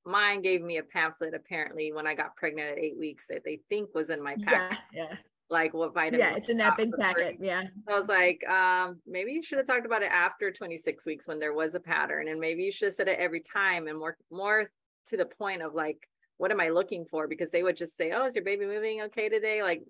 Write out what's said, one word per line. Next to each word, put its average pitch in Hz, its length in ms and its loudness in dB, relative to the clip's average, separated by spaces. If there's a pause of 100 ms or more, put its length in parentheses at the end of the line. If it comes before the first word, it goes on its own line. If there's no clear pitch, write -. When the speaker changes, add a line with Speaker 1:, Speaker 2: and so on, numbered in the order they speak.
Speaker 1:
mine 202 360 2
gave 180 200 2
me 170 160 -4
a 156 60 -4
pamphlet, 160 520 -2
apparently, 156 580 -6
when 156 140 -4
I 151 80 -2
got 147 200 -6
pregnant 151 360 -4
at 143 80 -6
eight 151 180 -2
weeks 151 320 -8
that - 160 -8
they 151 240 -8
think 208 240 -4
was 156 160 -2
in 156 140 -4
my 143 120 -6
Speaker 2:
Yeah, 208 100 -4
Speaker 1:
packet. 196 340 2 (120)
Speaker 2:
yeah. 160 260 -8 (320)
Speaker 1:
Like, 160 240 4
what 160 200 -2
vitamin 170 260 2
Speaker 2:
Yeah, 190 160 4
it's 214 140 -6
in 233 80 2
that 214 160 6
Speaker 1:
I - 40 0
Speaker 2:
big 220 140 2
Speaker 1:
was 220 100 -2
Speaker 2:
packet, 175 380 2
Speaker 1:
taking. 190 60 -6
Speaker 2:
yeah. 185 180 0 (240)
Speaker 1:
So 208 60 0
I 202 60 4
was 196 80 -2
like, 180 400 4
"Um, 185 580 4
maybe 190 280 -4
you 320 100 -4
should 294 160 -4
have 269 80 0
talked 247 180 2
about 220 160 2
it 196 100 0
after 185 400 2
twenty-six 165 540 -6
weeks 156 220 -8
when 156 120 -6
there 151 140 -2
was 156 220 -2
a 170 40 0
pattern, 151 480 0
and 160 120 -6
maybe 165 240 -2
you 196 80 -2
should 202 160 -2
have 190 80 -2
said 190 120 0
it 190 120 2
every 165 220 -2
time 180 460 0
and 156 120 -6
more, 160 180 -6 (140)
more 208 400 0 (360)
to 220 100 -4
the 180 80 4
point 190 360 -6
of, 151 140 -6
like, 156 240 -2 (380)
what 190 140 0
am 208 100 0
I 165 80 4
looking 170 360 0
for?" 156 220 -2
Because 156 240 -4
they 175 120 2
would 180 140 2
just 170 200 -8
say, 165 160 0
"Oh, 240 120 2
is 254 80 -2
your 202 120 -2
baby 202 200 0
moving 214 380 -4
okay 214 260 -2
today?" 214 320 0
Like, 170 280 0